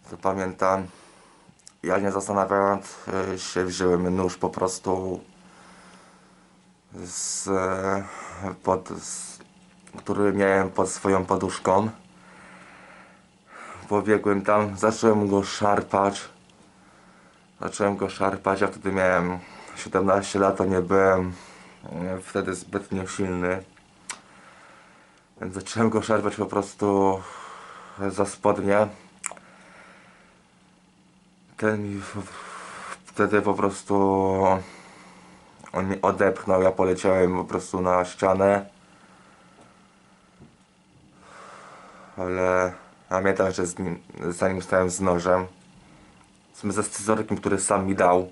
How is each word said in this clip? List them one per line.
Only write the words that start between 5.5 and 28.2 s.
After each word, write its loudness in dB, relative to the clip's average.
z, -8
pod, 0
z, -12
który 0
miałem 4
pod 0
swoją 0
poduszką. 0
Pobiegłem 2
tam, 2
zacząłem 4
go 4
szarpać. 0
Zacząłem -2
go -4
szarpać, -2
ja 2
wtedy -4
miałem 2
siedemnaście 0
lat, 4
to 0
nie 2
byłem, 2
y, -12
wtedy -4
zbytnio -6
silny. -2
Więc -8
zacząłem 0
go 0
szarpać 0
po -2
prostu 2
za -2